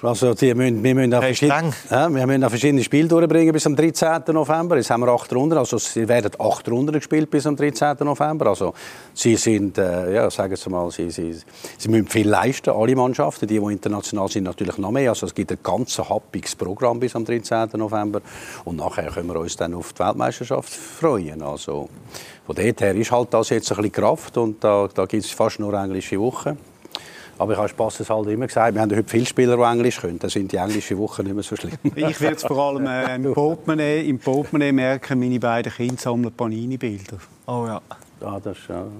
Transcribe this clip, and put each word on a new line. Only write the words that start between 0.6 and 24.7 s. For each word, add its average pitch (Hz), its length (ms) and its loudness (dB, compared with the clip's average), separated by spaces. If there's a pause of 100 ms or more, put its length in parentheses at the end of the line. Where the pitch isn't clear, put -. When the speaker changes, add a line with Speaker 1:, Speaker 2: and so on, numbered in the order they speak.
Speaker 1:
wir 127 120 4
müssen 131 200 4
auch 123 60 6
Speaker 2:
Hey, 131 140 2
Speaker 1:
verschied-, 147 180 4
Speaker 2:
streng. 156 200 0 (180)
Speaker 1:
ja, 143 220 4
wir 131 140 2
müssen 135 160 4
auch 127 60 4
verschiedene 127 340 2
Spiele 147 240 4
durchbringen 165 460 6
bis 156 140 2
am 147 100 2
dreizehnten 160 580 2
November. 160 420 2
Jetzt 120 140 2
haben 120 120 4
wir 123 100 4
acht - 200 0
Runden. 147 260 2
Also, 123 180 0
es - 180 -4
werden 113 440 2
acht 110 300 0
Runden 135 260 0
gespielt 156 360 0
bis 147 160 2
am 151 80 2
dreizehnten 147 520 0
November. 147 400 0
Also, 95 260 2 (400)
sie 117 240 4
sind, 101 400 2
äh, 92 380 0
ja, 110 160 2
sagen 95 260 -2
Sie - 140 -8
mal, 87 200 -2
sie, 85 200 -6
sie, 82 280 -6 (380)
sie - 120 -6
müssen 110 200 4
viel 107 200 2
leisten, 104 420 2
alle 113 260 4
Mannschaften. 131 500 0
Die, 107 140 2
die 104 120 0
international 101 560 -4
sind, 98 160 -2
natürlich 90 340 -4
noch 98 120 -4
mehr. 131 200 2
Also, 104 160 -2
es 85 80 -8
gibt 95 180 -4
ein - 100 -6
ganz 98 360 -2
happiges - 580 -4
Programm 117 420 -2
bis 123 160 -2
am 117 120 -4
dreizehnten 113 520 -2
November. 104 440 -2 (420)
Und 87 120 -6
nachher 78 340 -6
können 87 180 -6
wir 82 100 -4
uns 87 160 -6
dann 85 200 -4
auf 87 180 -10
die - 80 -20
Weltmeisterschaft 120 720 -2
freuen. 85 680 -2
Also, 73 480 -8 (560)
von - 100 -6
dort 107 240 0
her 98 140 2
ist 110 180 0
halt 120 220 0
das 113 160 2
jetzt 117 200 0
ein 101 60 -2
bisschen 101 160 0
Kraft 123 460 0
und 110 260 -2
da, 101 280 4